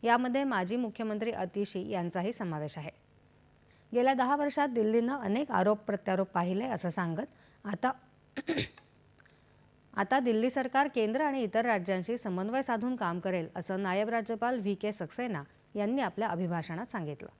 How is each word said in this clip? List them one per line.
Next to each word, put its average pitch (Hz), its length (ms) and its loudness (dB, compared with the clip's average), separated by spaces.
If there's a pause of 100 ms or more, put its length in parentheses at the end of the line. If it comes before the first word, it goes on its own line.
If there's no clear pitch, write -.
यामध्ये 247 400 4
माजी 208 320 0
मुख्यमंत्री 220 560 -2
अतिशी 196 580 -4
यांचाही 185 440 -2
समावेश 156 440 -6
आहे. 147 140 -10 (1000)
गेल्या 247 200 4
दहा 262 220 4
वर्षात 285 320 2
दिल्लीनं 233 520 2
अनेक 233 320 0
आरोप 202 280 4
प्रत्यारोप 196 500 0
पाहिले 185 360 0
असं 208 240 -2
सांगत 170 380 -2 (380)
आता, 202 260 -2 (460)
<clears throat> 285 140 -6 (1500)
आता 202 220 4
दिल्ली 240 300 4
सरकार 262 380 2
केंद्र 226 340 0
आणि 277 200 2
इतर 226 240 2
राज्यांशी 196 520 0
समन्वय 208 440 -2
साधून 247 340 -2
काम 175 240 -2
करेल 175 360 -2
असं 190 280 -2
नायब 196 260 2
राज्यपाल 233 500 0
व्ही 202 160 0
के 208 160 -2
सक्सेना 196 520 -6 (320)
यांनी 220 260 0
आपल्या 208 260 -2
अभिभाषणात 175 580 -2
सांगितलं. 151 440 -8 (100)